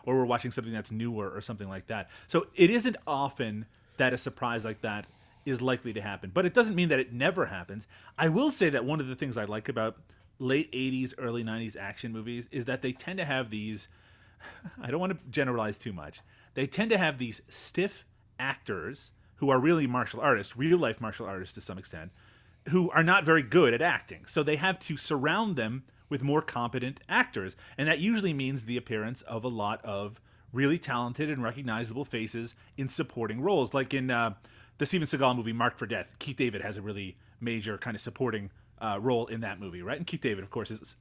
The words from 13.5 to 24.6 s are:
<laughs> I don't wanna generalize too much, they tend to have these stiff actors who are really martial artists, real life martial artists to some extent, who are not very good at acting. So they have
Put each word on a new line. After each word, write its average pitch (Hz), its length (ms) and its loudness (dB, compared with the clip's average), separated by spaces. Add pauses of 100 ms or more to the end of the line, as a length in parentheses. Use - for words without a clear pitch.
<laughs> - 480 -18
I 123 80 -6
don't 147 120 -2
wanna 185 160 -2 (120)
generalize 120 480 0
too - 140 -10
much, 76 300 -12 (320)
they 135 140 -2
tend 214 240 0
to 214 60 6
have 160 200 2
these 120 320 -6
stiff - 560 -4 (340)
actors 113 720 -6 (240)
who 139 140 2
are 131 100 8
really 156 280 6
martial 123 340 0
artists, 120 360 4
real 160 200 6
life 123 240 0
martial 110 240 -6
artists 95 300 -8
to 101 60 -12
some 92 160 -10
extent, 87 340 -12 (580)
who 175 220 4
are 160 120 6
not 180 220 6
very 160 180 6
good 123 300 6
at 120 80 0
acting. 135 440 0
So - 180 0
they 151 140 2
have 185 220 0